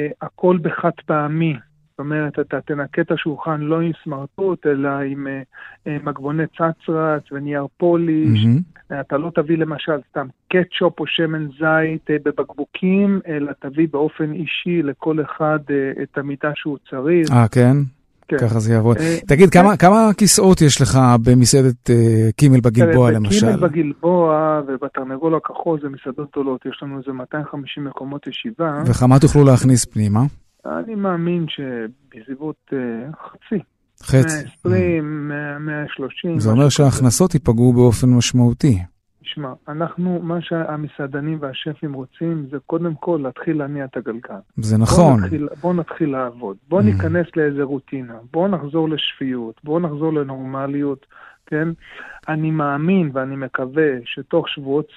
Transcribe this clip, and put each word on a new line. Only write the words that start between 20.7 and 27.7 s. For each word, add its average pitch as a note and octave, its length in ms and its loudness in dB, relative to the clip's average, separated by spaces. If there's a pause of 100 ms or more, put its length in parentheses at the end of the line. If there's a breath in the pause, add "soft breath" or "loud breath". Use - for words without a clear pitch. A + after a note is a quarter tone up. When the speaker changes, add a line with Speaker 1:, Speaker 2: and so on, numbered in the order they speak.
Speaker 2:
לך C3+ 160 4 (260)
במסעדת, B2+ 680 4
אה, A#2+ 40 6 (420)
קימל C3 240 6
בגלבוע, B2 500 6
Speaker 1:
תראה, A2+ 100 2
Speaker 2:
למשל? G3+ 260 2
Speaker 1:
בקימל F#3+ 220 2
בגלבוע D#3 1000 0
ובתרנגול C3+ 680 -4
הכחול D3+ 460 -4
זה C#3+ 80 -8
מסעדות C#3 440 -10
גדולות, C3+ 340 -4
יש B2+ 160 -10
לנו C#3 160 -10
איזה C3+ 140 -10
מאתיים C3 380 -8
חמישים D3 340 -12